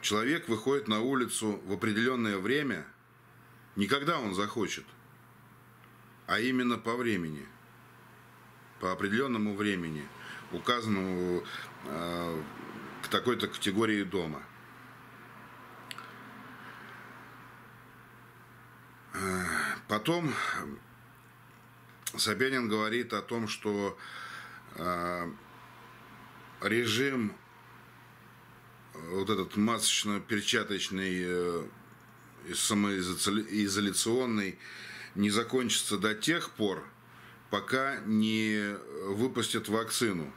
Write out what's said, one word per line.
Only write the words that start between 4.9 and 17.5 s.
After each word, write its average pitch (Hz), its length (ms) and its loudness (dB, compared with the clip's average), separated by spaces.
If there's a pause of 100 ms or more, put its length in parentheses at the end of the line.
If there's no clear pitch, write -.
а 95 140 4
именно 123 360 4
по 113 180 0
времени, 87 520 0 (1300)
по 92 120 0
определённому 104 640 2
времени, 87 500 0 (460)
указанному, 95 920 2 (440)
э, 85 560 -2 (600)
к - 60 -8
такой-то 107 400 4
категории 107 540 2
дома. 87 400 -2 (4000)